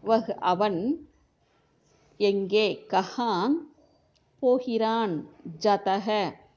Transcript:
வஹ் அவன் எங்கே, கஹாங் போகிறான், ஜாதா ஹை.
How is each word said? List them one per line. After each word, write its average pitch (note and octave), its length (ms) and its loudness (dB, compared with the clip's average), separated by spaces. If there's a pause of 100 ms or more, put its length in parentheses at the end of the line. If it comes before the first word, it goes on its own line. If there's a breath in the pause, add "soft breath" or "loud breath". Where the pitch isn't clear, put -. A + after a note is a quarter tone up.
வஹ் A3+ 280 0
அவன் G3+ 760 -2 (1080)
எங்கே, G3 680 0
கஹாங் G#3 680 0 (840)
போகிறான், A3+ 880 0 (320)
ஜாதா G3+ 400 2
ஹை. G#3 320 -2 (260)